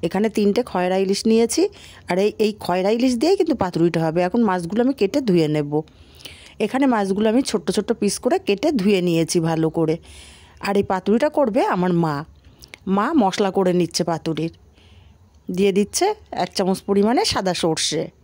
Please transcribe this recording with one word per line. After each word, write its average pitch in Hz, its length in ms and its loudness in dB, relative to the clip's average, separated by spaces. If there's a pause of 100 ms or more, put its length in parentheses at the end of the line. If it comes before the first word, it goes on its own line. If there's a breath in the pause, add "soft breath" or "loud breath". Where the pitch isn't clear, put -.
এখানে 190 280 -2
তিনটে 202 340 0
খয়রা 185 340 -2
ইলিশ 196 280 0
নিয়েছি, 226 380 2 (460 loud breath)
আর 180 80 0
এই, 208 140 2 (140)
এই 214 140 0
খয়রা 185 300 -2
ইলিশ 240 280 2
দিয়েই 339 220 2
কিন্তু 320 160 0
পাতুরিটা 175 500 0
হবে। 160 160 0
এখন 180 280 0
মাছগুলো 185 360 -4
আমি 269 80 0
কেটে 208 280 0
ধুয়ে 175 260 2
নেব। 151 240 -2 (880 loud breath)
এখানে 254 260 0
মাছগুলো 208 440 0
আমি 240 120 2
ছোট্ট - 300 -4
ছোট্ট 202 200 -2
পিস 208 320 -2
করে 311 140 0 (100)
কেটে 202 240 0
ধুয়ে 202 360 2
নিয়েছি 165 320 0
ভালো 160 300 0
করে। 156 260 0 (720 loud breath)
আর 202 100 -2
এই 202 140 2
পাতুরিটা 214 380 0
করবে 269 320 0 (140)
আমার 180 180 0 (100)
মা। 156 120 -2 (720 loud breath)
মা 196 180 0 (160)
মশলা 196 360 0
করে 185 160 2
নিচ্ছে 175 300 -2
পাতুরির, 160 500 -4 (960 soft breath)
দিয়ে 190 280 2
দিচ্ছে 208 280 0 (260)
এক 180 240 -4
চামচ 190 320 0
পরিমাণে 208 380 2
সাদা 190 280 -2
সর্ষে। 156 500 -2 (200)